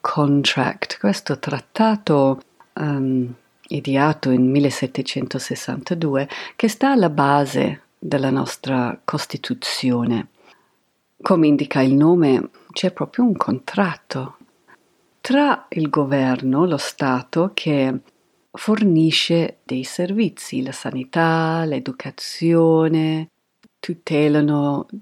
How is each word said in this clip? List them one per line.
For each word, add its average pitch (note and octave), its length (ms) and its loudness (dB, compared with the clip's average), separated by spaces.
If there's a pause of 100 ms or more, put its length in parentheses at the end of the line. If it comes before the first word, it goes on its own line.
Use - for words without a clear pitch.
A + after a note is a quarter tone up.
contract, C#3+ 960 0
questo - 400 -2
trattato, C#3+ 1040 0 (320)
ehm, C3 580 -2 (360)
ideato C#3+ 600 0
in B2+ 220 4
millesettecentosessantadue, C#3 1800 -2 (280)
che A#3 120 0
sta C4 220 0
alla A3 180 4
base C#3 760 0 (140)
della C#3 300 -2
nostra C3+ 760 -4
Costituzione. - 1200 -4 (960)
Come E3 240 4
indica C#3+ 340 2
il C3 140 4
nome, D3+ 560 4 (200)
c'è - 200 -2
proprio - 340 -2
un A3+ 100 2
contratto - 1000 -4 (840)
tra C#4 480 2
il D#3 180 -2
governo, C3+ 800 2
lo E3 100 0
Stato, C#3+ 800 -2
che C3+ 440 0 (540)
fornisce E3+ 1120 2
dei C3 200 -6
servizi, F3+ 800 -4
la C3 100 -8
sanità, D#3+ 920 -2
l'educazione, D#3+ 1700 0 (500)
tutelano D3 1040 0 (160)